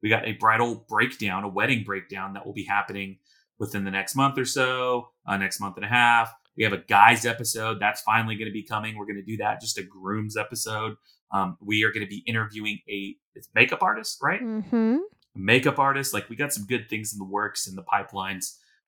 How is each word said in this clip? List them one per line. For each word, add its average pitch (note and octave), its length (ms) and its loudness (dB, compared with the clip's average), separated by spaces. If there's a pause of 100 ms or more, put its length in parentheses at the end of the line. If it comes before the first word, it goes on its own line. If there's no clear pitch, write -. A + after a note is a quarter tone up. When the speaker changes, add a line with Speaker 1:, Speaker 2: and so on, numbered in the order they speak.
Speaker 1:
We A2 60 0
got A2+ 180 2
a A2 60 -4
bridal A2+ 560 2
breakdown, G#2 560 -2
a G#2 40 -4
wedding G#2+ 360 0
breakdown G2 500 -8
that G2 120 -14
will G#2 60 -10
be G2+ 120 -8
happening G2 540 -4 (400)
within G2+ 260 -4
the G2 60 -4
next G2 260 -4
month C3+ 220 2
or C3 60 0
so, B2+ 640 0 (160)
uh, G2 100 -2
next G2 240 -2
month G2 160 -6
and G2 80 -10
a G#2+ 40 -6
half. A#2+ 440 4 (240)
We A2+ 80 0
have G#2+ 80 2
a - 60 -2
guys A2+ 480 8
episode A2+ 540 -2
that's G#2 200 0
finally A2 360 2
gonna G#2+ 140 -6
be G#2 140 -8
coming. A2 320 -6
We're G#2 100 -10
gonna G2+ 160 -8
do G#2+ 160 -8
that, G#2 220 -2
just - 180 -6
a G2 60 -8
grooms G#2+ 520 -6
episode. A2 600 -6 (360)
Um, F#2+ 280 -2
we G#2+ 240 2
are A2 80 2
gonna G#2+ 140 -4
be G2 200 -10
interviewing G#2+ 520 -4 (100)
a, G2 280 -8 (180)
it's - 200 -20
makeup A#2+ 280 4
artist, A2 400 -2
right? F3 200 0
Speaker 2:
Mm-hmm. A3 540 0 (400)
Speaker 1:
A - 20 -12
makeup C3 420 2
artist. C#3 340 2
Like, G2+ 160 -2
we A#2 60 -12
got C#3 160 -4
some G#2 140 -6
good A#2 220 -4
things G#2+ 240 -6
in G#2 60 -10
the F#2+ 60 -8
works, G2+ 420 -4
in F#2+ 80 -12
the F#2+ 80 -12
pipelines. F#2+ 760 -4 (320)